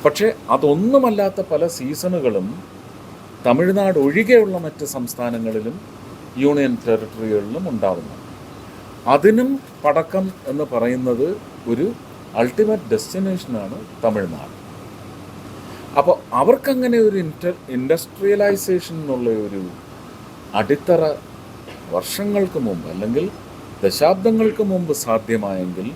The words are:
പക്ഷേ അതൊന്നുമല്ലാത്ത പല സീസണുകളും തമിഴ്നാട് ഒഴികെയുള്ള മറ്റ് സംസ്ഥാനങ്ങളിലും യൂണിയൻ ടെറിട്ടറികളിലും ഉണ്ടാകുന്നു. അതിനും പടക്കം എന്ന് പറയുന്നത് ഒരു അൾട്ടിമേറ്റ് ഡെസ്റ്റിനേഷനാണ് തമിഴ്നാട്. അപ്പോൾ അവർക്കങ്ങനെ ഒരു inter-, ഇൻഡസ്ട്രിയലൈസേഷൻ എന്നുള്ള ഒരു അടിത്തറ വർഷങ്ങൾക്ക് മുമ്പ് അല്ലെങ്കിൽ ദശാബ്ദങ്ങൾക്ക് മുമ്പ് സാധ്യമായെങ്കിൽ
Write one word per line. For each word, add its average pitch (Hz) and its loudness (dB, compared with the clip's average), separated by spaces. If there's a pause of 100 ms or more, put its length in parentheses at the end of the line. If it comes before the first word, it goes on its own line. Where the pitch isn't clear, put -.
പക്ഷേ - 4 (280)
അതൊന്നുമല്ലാത്ത 202 4 (120)
പല 156 2 (140)
സീസണുകളും 135 0 (960)
തമിഴ്നാട് 180 4
ഒഴികെയുള്ള 202 6
മറ്റ് 156 -8 (120)
സംസ്ഥാനങ്ങളിലും 117 -4 (680)
യൂണിയൻ 139 4 (120)
ടെറിട്ടറികളിലും 110 0
ഉണ്ടാകുന്നു. 95 -2 (1000)
അതിനും 220 6 (320)
പടക്കം 160 2 (260)
എന്ന് 147 -2
പറയുന്നത് 123 0 (440)
ഒരു 127 0 (520)
അൾട്ടിമേറ്റ് 190 2
ഡെസ്റ്റിനേഷനാണ് 127 -4 (260)
തമിഴ്നാട്. 98 -2 (1400)
അപ്പോൾ 175 6 (260)
അവർക്കങ്ങനെ 254 4
ഒരു 196 2
inter-, 175 -4 (160)
ഇൻഡസ്ട്രിയലൈസേഷൻ 190 0
എന്നുള്ള 127 -2 (180)
ഒരു 98 -6 (1000)
അടിത്തറ 143 2 (920)
വർഷങ്ങൾക്ക് 196 0
മുമ്പ് 85 -4
അല്ലെങ്കിൽ 113 -2 (580)
ദശാബ്ദങ്ങൾക്ക് 214 4
മുമ്പ് 175 0 (120)
സാധ്യമായെങ്കിൽ 101 -2